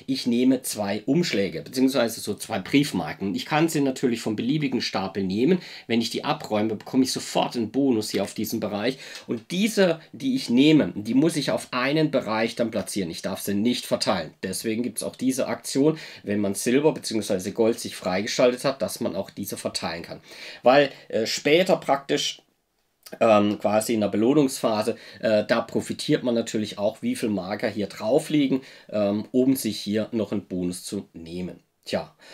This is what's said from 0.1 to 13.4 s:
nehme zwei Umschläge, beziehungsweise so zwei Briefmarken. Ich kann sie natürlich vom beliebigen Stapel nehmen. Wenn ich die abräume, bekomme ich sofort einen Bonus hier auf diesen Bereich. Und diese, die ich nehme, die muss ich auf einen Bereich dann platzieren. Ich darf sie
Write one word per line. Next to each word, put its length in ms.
nehme 360
zwei 420
Umschläge, 560
beziehungsweise 580
so 160
zwei 240
Briefmarken. 760
Ich 100
kann 240
sie 100
natürlich 400
vom 160
beliebigen 460
Stapel 420
nehmen. 380
Wenn 140
ich 80
die 160
abräume, 500
bekomme 300
ich 80
sofort 420
einen 160
Bonus 380
hier 140
auf 100
diesen 260
Bereich. 380
Und 240
diese, 500
die 240
ich 140
nehme, 440
die 200
muss 240
ich 140
auf 200
einen 400
Bereich 440
dann 140
platzieren. 400
Ich 120
darf 180
sie 140